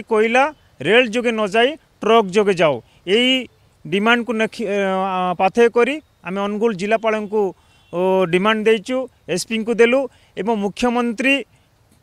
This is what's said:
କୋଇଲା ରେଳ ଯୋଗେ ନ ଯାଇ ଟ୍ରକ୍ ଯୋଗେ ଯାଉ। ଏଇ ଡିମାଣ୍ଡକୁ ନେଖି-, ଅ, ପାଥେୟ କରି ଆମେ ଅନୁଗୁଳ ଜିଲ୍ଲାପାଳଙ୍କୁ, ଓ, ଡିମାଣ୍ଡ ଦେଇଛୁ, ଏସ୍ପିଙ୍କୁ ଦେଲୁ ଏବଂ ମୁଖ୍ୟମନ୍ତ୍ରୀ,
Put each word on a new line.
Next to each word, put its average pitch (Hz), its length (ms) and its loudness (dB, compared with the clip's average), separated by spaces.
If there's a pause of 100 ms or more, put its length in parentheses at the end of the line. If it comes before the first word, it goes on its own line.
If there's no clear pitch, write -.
କୋଇଲା 226 400 2 (380)
ରେଳ 208 260 4
ଯୋଗେ 233 240 -2
ନ 220 160 -2
ଯାଇ 226 220 2 (300)
ଟ୍ରକ୍ 220 320 2
ଯୋଗେ 196 240 2
ଯାଉ। 156 200 2 (320)
ଏଇ 240 240 2 (540)
ଡିମାଣ୍ଡକୁ 220 480 0
ନେଖି-, 220 340 -4
ଅ, 190 680 -2
ପାଥେୟ 196 360 2
କରି 240 240 0 (300)
ଆମେ 185 160 -8
ଅନୁଗୁଳ 208 340 -2
ଜିଲ୍ଲାପାଳଙ୍କୁ, 214 680 -2 (500)
ଓ, 170 80 -4 (240)
ଡିମାଣ୍ଡ 196 400 0
ଦେଇଛୁ, 226 320 0 (320)
ଏସ୍ପିଙ୍କୁ 220 460 -4
ଦେଲୁ 233 260 4 (360)
ଏବଂ 220 200 -2
ମୁଖ୍ୟମନ୍ତ୍ରୀ, 240 760 -2 (680)